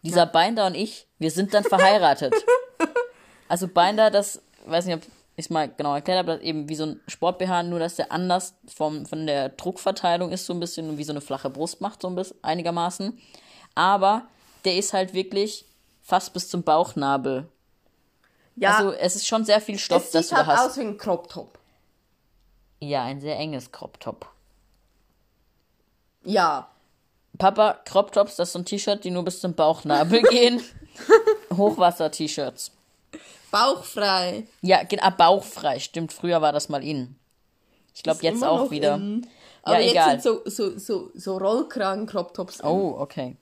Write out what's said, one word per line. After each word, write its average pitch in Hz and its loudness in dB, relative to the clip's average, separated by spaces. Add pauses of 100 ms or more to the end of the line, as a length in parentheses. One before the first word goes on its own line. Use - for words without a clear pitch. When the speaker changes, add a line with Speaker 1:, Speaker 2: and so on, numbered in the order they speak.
Speaker 1:
Dieser 170 4
Speaker 2:
Ja. 165 4
Speaker 1:
Binder 214 0
und 180 -2
ich, 196 -8 (140)
wir 160 0
sind 190 -2
dann 208 4
verheiratet. 190 4
Speaker 2:
<laughs> 427 -4 (1040)
Speaker 1:
Also 175 -2
Binder, 208 4
das, 202 -2 (240)
weiß 175 -2
nicht, 175 -2
ob 156 -10 (340)
ich's - -12
mal 156 -2
genau 147 -4
erklärt 180 -2
habe, 175 -4
das 156 -4
ist - -10
eben 151 -6
wie 160 -6
so 156 -6
ein 151 -8
Sport-B 180 -4
H, 175 0
nur 175 -6
dass 170 -4
der 160 -6
anders 180 -4 (200)
vom, 151 -6
von 156 -8
der 139 -2
Druckverteilung 180 -4
ist 180 -8
so 175 -6
ein 175 -6
bisschen 165 -10
und 151 -8
wie 147 -8
so 151 -10
eine 147 -8
flache 135 -8
Brust 156 -8
macht, 202 -8
so 185 -8
ein 180 -6
bisschen, 185 -8
einigermaßen. 175 -4 (540)
Aber 196 2 (420)
der 185 0
ist 202 -4
halt 190 0
wirklich 196 -4 (340)
fast - -2
bis 180 -8
zum 175 -6
Bauchnabel. 139 0 (1080)
Speaker 2:
Ja, 202 4
Speaker 1:
Also 196 2
es 180 -2
ist 208 -6
schon 220 0
sehr 214 4
viel 208 -10
Stoff, 175 0
Speaker 2:
es - -12
Speaker 1:
das 165 2
Speaker 2:
sieht - 2
Speaker 1:
du - 4
da 156 4
Speaker 2:
halt 156 4
Speaker 1:
hast. 254 2
Speaker 2:
aus 254 -10
wie 269 -4
ein 202 -8
Crop-Top. - -8 (1200)
Speaker 1:
Ja, 143 -4
ein 139 -8
sehr 147 -6
enges 147 -8
Crop-Top. - -16 (1900)
Speaker 2:
Ja. 170 0 (680)
Speaker 1:
Papa, 196 4
Crop-Tops, - 0
das 175 -2
ist - -10
so 175 -6
ein 175 -6
T-Shirt, 202 -4
die 185 -6
nur 180 -4
bis 180 -6
zum 180 -4
Bauchnabel 156 2
Speaker 2:
<laughs> - 10
Speaker 1:
gehen. 240 4 (920)
Hochwasser-T-Shirts. 165 0 (800)
Speaker 2:
Bauchfrei. 208 0 (160)
Speaker 1:
Ja, 185 6
ge-, 190 -4
ah, 190 6
bauchfrei, 185 2
stimmt. - -8
Früher 170 0
war 151 2
das 147 -4
mal 143 -6
in. 139 -8 (800)
Ich - -20
glaub, 160 0
Speaker 2:
Ist - -12
Speaker 1:
jetzt 214 0
Speaker 2:
immer 247 0
Speaker 1:
auch 233 2
Speaker 2:
noch 269 -4
Speaker 1:
wieder. 147 0
Speaker 2:
in. 208 -6
Speaker 1:
Ja, - -20 (360)
Speaker 2:
Aber 175 4
jetzt 185 2
Speaker 1:
egal. 160 4
Speaker 2:
sind - -14
so, 226 0
so, 202 -4
so, 190 -6
so 185 -8
Rollkragen-Crop-Tops 196 -4
in. - -6
Speaker 1:
Oh, 175 0
okay. 135 -8